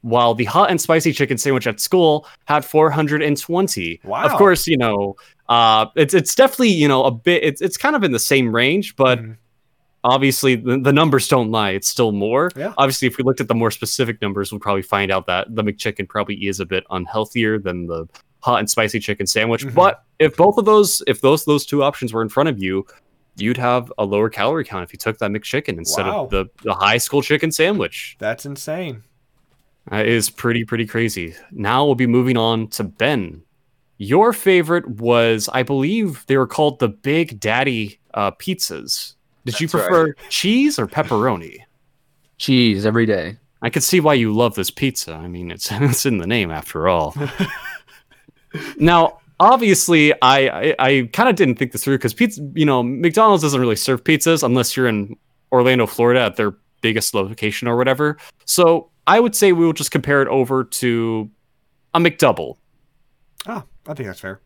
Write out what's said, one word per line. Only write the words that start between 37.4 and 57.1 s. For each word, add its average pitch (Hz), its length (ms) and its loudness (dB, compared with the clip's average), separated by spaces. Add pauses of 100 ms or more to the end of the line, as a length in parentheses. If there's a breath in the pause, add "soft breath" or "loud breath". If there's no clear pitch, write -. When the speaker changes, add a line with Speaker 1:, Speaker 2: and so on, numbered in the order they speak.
Speaker 1:
uh, 101 160 -2
pizzas. - 840 -8 (320)
Did 117 140 -8
you 165 60 -4
Speaker 3:
That's - 80 -8
right. - 140 0
Speaker 1:
prefer 160 260 2 (140)
cheese 262 500 0
or 117 80 -2
pepperoni? 107 720 -4 (800)
Speaker 3:
Cheese 117 480 2
every 113 200 2
day. 98 300 -4 (260)
Speaker 1:
I 117 80 -2
could 131 120 -2
see 180 180 2
why 151 140 4
you 113 200 0
love 113 200 2
this 95 160 -4
pizza. - 440 -6
I 82 140 -14
mean, 87 220 -10
it's, - 180 -12
<laughs> - 40 -8
it's 120 340 0
in 117 120 0
the 85 80 -4
name 101 240 -2
after 80 380 -4
all. 80 320 0
Speaker 2:
<laughs> 143 40 -6 (1500 loud breath)
Speaker 1:
Now, 165 420 4 (180)
obviously, 180 760 4 (100)
I, 135 260 4 (220)
I, - 80 0
I 131 340 2
kinda 240 200 2
didn't 151 240 2
think 127 160 -4
this - 120 -10
through 139 140 0
'cause 123 160 -2
pizza, 220 280 -2 (120)
you 156 120 2
know, 131 160 2
McDonald's 170 600 2
doesn't 139 180 2
really 117 160 2
serve 127 260 -2
pizzas 156 400 2
unless 123 340 0
you're 127 120 2
in 107 280 -4 (360)
Orlando, 123 340 4
Florida 120 340 2
at 110 160 0
their 104 180 -2 (260)
biggest 110 340 -2